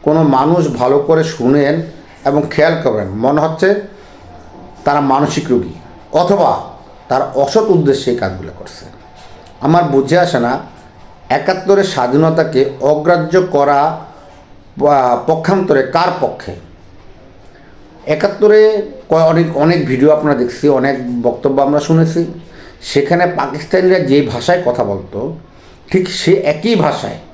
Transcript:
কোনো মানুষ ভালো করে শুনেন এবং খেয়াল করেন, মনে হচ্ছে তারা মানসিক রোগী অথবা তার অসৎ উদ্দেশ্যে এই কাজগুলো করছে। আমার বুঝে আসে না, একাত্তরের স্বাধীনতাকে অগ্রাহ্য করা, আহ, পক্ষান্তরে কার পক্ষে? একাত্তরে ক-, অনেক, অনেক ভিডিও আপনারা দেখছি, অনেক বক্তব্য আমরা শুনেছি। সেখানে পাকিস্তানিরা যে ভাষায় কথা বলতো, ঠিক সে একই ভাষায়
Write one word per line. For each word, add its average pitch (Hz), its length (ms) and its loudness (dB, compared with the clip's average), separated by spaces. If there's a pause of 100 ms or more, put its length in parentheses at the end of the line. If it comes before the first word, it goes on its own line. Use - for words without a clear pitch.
কোনো 156 200 2
মানুষ 147 540 2
ভালো 131 220 2
করে 160 240 2
শুনেন 147 580 0 (440)
এবং 147 240 0
খেয়াল 160 340 2
করেন, 107 240 -2
মনে 127 340 0
হচ্ছে 190 400 0 (1000)
তারা 147 180 2
মানসিক 139 480 0
রোগী - 240 -2 (380)
অথবা 160 500 2 (460)
তার 131 140 0 (140)
অসৎ 208 340 2
উদ্দেশ্যে 139 420 2
এই 120 60 -2
কাজগুলো 92 420 -6
করছে। - 260 -18 (760)
আমার 165 220 0
বুঝে 143 360 0
আসে 170 200 0
না, 120 200 -2 (680)
একাত্তরের 185 540 0
স্বাধীনতাকে 147 800 0 (160)
অগ্রাহ্য 160 600 2
করা, 143 400 2
আহ, - 1400 -2 (100)
পক্ষান্তরে 160 560 0
কার 170 240 0 (140)
পক্ষে? 110 300 -6 (1500)
একাত্তরে 208 840 2 (180)
ক-, - 40 2
অনেক, 160 440 2
অনেক 156 280 2
ভিডিও 127 260 2
আপনারা 151 240 2
দেখছি, 123 340 -2
অনেক 127 520 -2
বক্তব্য 135 400 0
আমরা 143 180 2
শুনেছি। 165 460 0 (560)
সেখানে 170 460 0
পাকিস্তানিরা 185 720 0
যে 143 220 2
ভাষায় 135 440 -2
কথা 123 180 -2
বলতো, 101 520 -8 (560)
ঠিক 185 180 0
সে - 240 0
একই 160 420 0
ভাষায় 147 420 -2 (160)